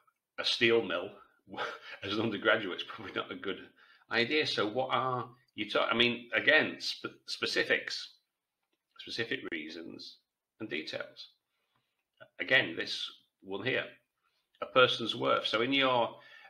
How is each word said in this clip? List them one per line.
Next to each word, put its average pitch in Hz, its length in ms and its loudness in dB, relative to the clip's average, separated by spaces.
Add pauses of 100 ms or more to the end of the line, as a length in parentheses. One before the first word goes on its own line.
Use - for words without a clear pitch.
(380)
a - 60 -4
steel 117 380 4
mill 90 280 -4 (420)
<laughs> - 500 -10
as 98 120 -4
an 110 60 0
undergraduate 107 580 2
is - 60 -8
probably 95 300 -12
not - 160 -4
a 98 60 -10
good 92 240 -6 (500)
idea. 120 360 2
So 107 200 0
what 113 240 -2
are 127 380 0 (260)
you 104 160 -6
ta-, - 200 2
I 113 40 2
mean, 120 400 2
again, 110 480 4
sp-, - 440 -8
specifics, - 880 -2 (840)
specific 120 420 -4 (120)
reasons 82 640 -12 (420)
and 110 100 -10
details. - 600 -10 (1120)
Again, 120 360 2
this - 320 -6 (340)
one 98 220 -8
here, 127 200 0 (800)
a - 40 -4
person's 123 480 4
worth. 123 320 2
So 110 140 2
in 127 120 2
your 131 440 4 (340)